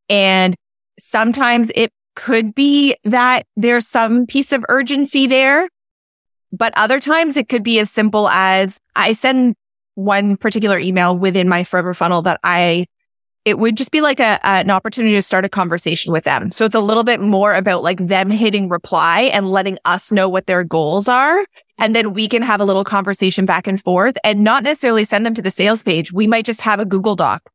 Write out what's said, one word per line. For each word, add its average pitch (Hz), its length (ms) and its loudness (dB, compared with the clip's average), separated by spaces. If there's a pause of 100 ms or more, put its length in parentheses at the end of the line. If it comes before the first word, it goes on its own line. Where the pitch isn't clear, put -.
And 190 460 2 (460)
sometimes 240 760 0
it 226 160 0 (240)
could 226 400 -2
be 285 480 2
that 247 420 2 (120)
there's 233 320 0
some 233 380 2
piece 277 260 -2
of 247 160 -2
urgency 277 580 0
there, 269 420 2 (840)
but 208 240 -2
other 240 240 2
times 311 360 0
it 262 120 0
could 233 160 -2
be 226 160 2
as 208 100 -2
simple 214 380 0
as 190 500 2 (160)
I 220 200 2
send 254 420 2 (400)
one 202 400 0
particular 202 420 0
email 180 400 0
within 185 300 0
my 180 160 0
forever 180 280 -2
funnel 170 300 0
that 180 220 0
I, 175 420 0 (600)
it 208 120 0
would 220 180 0
just 254 140 -6
be, 311 120 0
like, 294 180 0
a, 220 260 2
an 190 240 0
opportunity 220 440 0
to 202 80 2
start 190 240 0
a - 20 -6
conversation 170 640 -4
with 160 120 -2
them. 135 260 -2
So 220 160 0
it's 208 80 -2
a 220 60 2
little 220 240 0
bit 233 160 0
more 202 340 2
about, 190 280 0
like, 180 240 -2
them 190 240 0
hitting 208 380 0
reply 175 640 0
and 196 180 -2
letting 190 360 -2
us 185 260 -4
know 190 160 2
what 185 180 -2
their 180 160 0
goals 165 460 -2
are. 302 380 2 (320)
And 226 180 2
then 214 160 0
we 214 160 -4
can 233 140 0
have 214 180 0
a 202 60 0
little 196 180 0
conversation 190 640 -2
back 180 200 0
and 190 140 -2
forth 190 440 0
and 214 200 2
not 226 180 2
necessarily 240 420 0
send 214 200 -2
them 233 100 -2
to 220 80 -6
the 190 80 -4
sales 214 320 0
page. 170 300 -2
We 202 140 0
might 226 180 2
just 220 160 -6
have 208 200 0
a 220 40 -4
Google 190 320 -2
Doc 151 380 -2